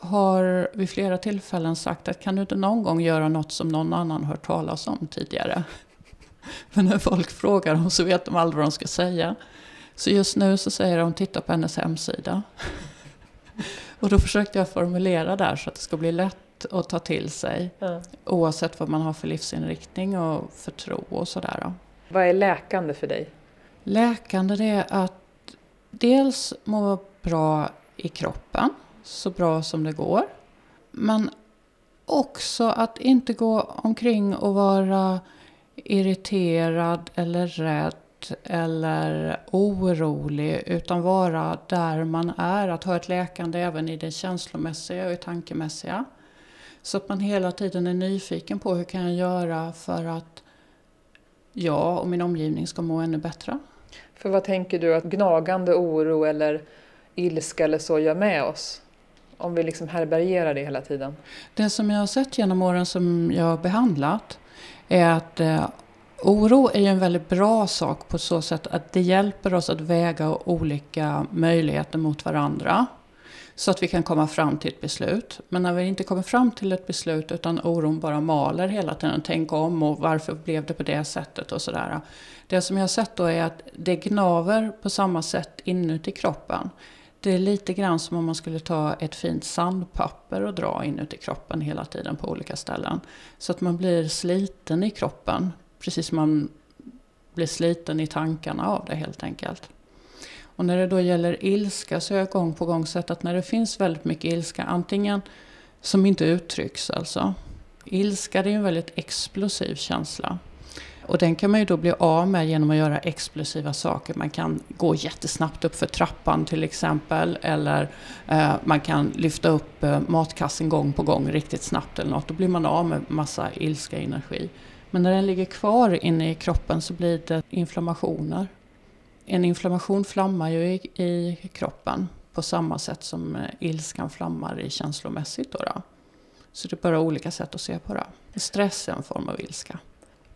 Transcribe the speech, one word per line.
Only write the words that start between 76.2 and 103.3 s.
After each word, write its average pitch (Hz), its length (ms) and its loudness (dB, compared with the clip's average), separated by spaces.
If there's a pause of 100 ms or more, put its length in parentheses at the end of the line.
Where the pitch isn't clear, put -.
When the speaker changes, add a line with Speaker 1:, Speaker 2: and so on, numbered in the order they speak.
Speaker 1:
fram 247 280 4
till 196 220 -2
ett 185 140 -4
beslut 156 460 -2
utan 170 280 -2
oron 160 400 2
bara 151 200 -2
maler 160 480 2
hela 185 260 -2
tiden. 156 300 -2
Tänk 160 280 -2
om 160 300 2
och 151 160 2
varför 156 360 0
blev 156 320 -4
det 160 80 -4
på - 80 -6
det 147 220 -2
sättet - 480 -8
och - 100 -6
sådär. - 380 -4 (460)
Det 185 140 2
som 185 160 -2
jag 190 60 2
har 185 60 0
sett - 280 -2
då 180 80 0
är 165 200 2
att 165 180 -6 (100)
det 175 240 0
gnaver 196 760 2 (100)
på 196 80 -2
samma 180 320 0
sätt - 420 -4
inuti 175 460 0
kroppen. - 600 -4 (520)
Det 202 80 0
är 185 80 4
lite 196 340 0
grann 180 260 2
som 175 180 -4
om 165 80 0
man 160 100 0
skulle 160 240 -6
ta 156 360 0
ett - 200 -6
fint 165 300 -4
sandpapper - 960 -2
och 202 120 -4
dra - 300 -2
inuti 147 320 -6
kroppen - 440 -6
hela 151 240 -6
tiden - 320 -8
på - 120 -8
olika - 280 -8
ställen. - 440 -6 (380)
Så - 140 -6
att 175 80 -6
man 175 160 0
blir 170 320 0
sliten 180 760 -2
i 214 80 2
kroppen. - 640 -4 (260)
Precis - 280 -4
som 165 100 -2
man 151 320 2 (880)
blir 170 120 -2
sliten 170 540 0
i 156 60 0
tankarna 160 600 -4
av 202 200 -2
det - 80 -6
helt - 280 -8
enkelt. - 460 -10 (760)
Och - 220 -6
när 175 120 2
det 185 100 4
då 185 140 2
gäller 175 440 2
ilska 196 560 0
så 196 140 -4
har 196 40 4
jag 190 120 0
gång 170 240 0
på 170 120 -4
gång 165 200 0
sett 175 240 -4
att 170 120 -6
när 175 120 -2